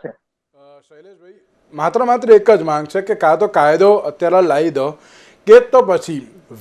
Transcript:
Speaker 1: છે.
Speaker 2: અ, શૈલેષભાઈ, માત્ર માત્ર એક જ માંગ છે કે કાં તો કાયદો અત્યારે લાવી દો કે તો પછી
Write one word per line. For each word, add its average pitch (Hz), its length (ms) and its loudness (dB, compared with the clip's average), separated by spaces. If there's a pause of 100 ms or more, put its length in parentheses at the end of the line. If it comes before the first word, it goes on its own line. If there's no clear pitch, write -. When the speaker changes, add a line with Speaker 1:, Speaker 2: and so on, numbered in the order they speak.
Speaker 1:
છે. - 20 -14
Speaker 2:
અ, 143 720 -20 (100)
શૈલેષભાઈ, 175 440 -20 (400)
માત્ર 170 300 -4
માત્ર 240 280 0
એક 214 200 4
જ 185 100 2
માંગ 151 240 -6
છે 190 160 -8
કે 202 140 -6
કાં 165 240 0
તો 202 80 -2
કાયદો 165 460 2
અત્યારે 175 480 -2
લાવી 160 280 -2
દો 139 220 -6 (560)
કે 226 120 8
તો 247 220 0
પછી 170 460 -6 (340)